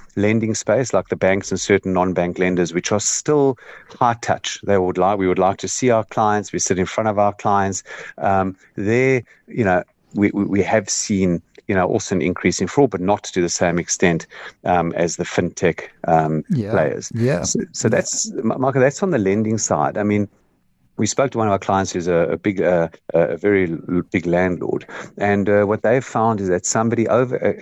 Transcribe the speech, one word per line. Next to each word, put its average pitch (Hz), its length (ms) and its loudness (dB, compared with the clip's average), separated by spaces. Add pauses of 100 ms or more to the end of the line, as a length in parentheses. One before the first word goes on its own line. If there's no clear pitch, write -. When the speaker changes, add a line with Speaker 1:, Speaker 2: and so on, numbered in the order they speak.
(160)
Speaker 1:
lending 110 380 2
space, 113 400 0
like 92 140 0
the 90 80 -2
banks 98 340 0
and 95 100 -4
certain 95 320 2
non-bank 90 460 0
lenders, 90 340 0
which 85 180 -2
are 104 100 0
still 143 580 0 (320)
high 120 320 0
touch, - 400 -4
they 101 160 2
would 92 180 0
like, 95 220 2
we 92 100 2
would 90 100 2
like 95 200 2
to 95 100 -8
see - 220 0
our 113 140 2
clients, 104 500 -2
we 90 40 -2
sit 90 200 -2
in 90 80 0
front 110 220 -2
of 101 100 -2
our 101 160 2
clients. 98 480 0 (340)
Um, 95 400 0 (200)
they're, 123 460 2 (240)
you - 180 -2
know, 90 200 2 (300)
we, 101 180 2
we, 101 120 0
we 98 180 0
have - 260 0
seen, 92 540 0 (260)
you 101 60 0
know, 92 120 2
also - 280 -2
an 85 80 0
increase 90 380 -2
in 95 60 -2
fraud, 139 240 2
but 92 100 -4
not 101 240 0
to - 160 -4
the 87 80 2
same 85 300 0
extent, 82 480 0 (380)
um, 85 320 0
as 82 200 -2
the 87 80 -4
fintech, - 640 -2 (160)
um, 80 460 2
Speaker 2:
Yeah. 113 200 -2
Speaker 1:
players. 82 440 -2
Speaker 2:
Yeah. 131 280 0
Speaker 1:
So, - 180 -4 (120)
so - 140 -2
Speaker 2:
Yeah. 113 40 2
Speaker 1:
that's, 185 420 -2 (100)
Ma-, 110 160 -2
Michael, 131 220 0
that's 139 220 2
on 190 80 0
the 147 80 0
lending 107 400 0
side. 73 380 0
I 104 60 -2
mean, 104 260 0 (680)
we 113 100 -2
spoke 135 240 0
to 120 80 -6
one 113 80 0
of 101 60 2
our 98 60 2
clients 95 340 -2
who's 90 160 -4
a, 85 240 2
a 82 40 -2
big, 98 240 -2
uh, 85 280 2 (260)
a 82 220 2
very 92 340 2
l-, 87 400 -2
big 85 160 -2
landlord, 87 580 0 (320)
and, 101 320 0
uh, 104 160 4
what 107 180 0
they've 123 220 2
found 110 360 0
is 98 80 -2
that 90 180 0
somebody 113 420 0
over, 123 280 2
a-, - 260 0